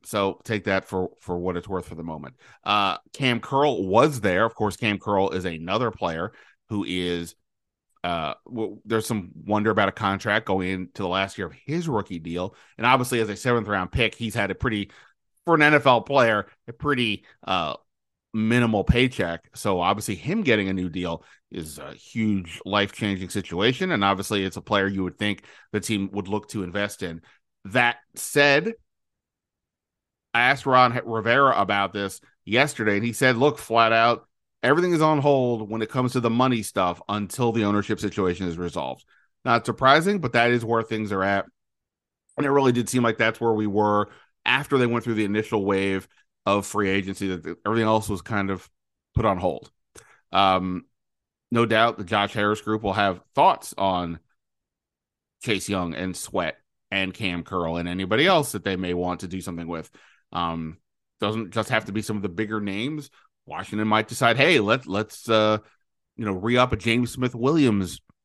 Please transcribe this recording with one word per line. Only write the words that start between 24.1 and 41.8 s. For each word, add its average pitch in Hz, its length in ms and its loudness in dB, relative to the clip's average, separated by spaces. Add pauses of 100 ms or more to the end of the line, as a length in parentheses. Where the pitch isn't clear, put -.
it's 95 140 -4
a 98 40 -14
player 98 260 2
you 98 160 -2
would 90 140 -6
think 104 260 -4 (280)
the 107 80 -2
team 98 320 -4
would 98 160 -6
look 101 220 -6
to 104 140 -6
invest 101 400 -6
in. 82 180 -10 (440)
That 120 320 2 (180)
said, 143 580 2 (1600)
I 117 80 4
asked 131 240 2
Ron 127 400 6
Rivera 117 500 4
about 98 380 2
this 98 260 -4 (240)
yesterday, 107 540 2
and 107 80 -2
he 120 80 -4
said, 127 240 2
"Look, 143 200 2
flat 113 360 2
out, 113 340 2 (340)
everything 165 300 2
is 160 100 2
on 156 180 4
hold 127 500 0
when 113 120 -2
it 107 60 -2
comes 127 240 -2
to 127 80 -2
the 117 100 0
money 120 320 2
stuff 92 460 -2
until 104 460 -2
the 110 100 0
ownership 101 380 0
situation 92 440 -2
is 85 120 -6
resolved." 78 480 -8 (400)
Not 117 200 2
surprising, 156 540 4
but 135 140 -6
that 120 180 4
is 120 140 0
where 113 180 0
things 110 300 -4
are 95 100 0
at. 98 220 0 (920)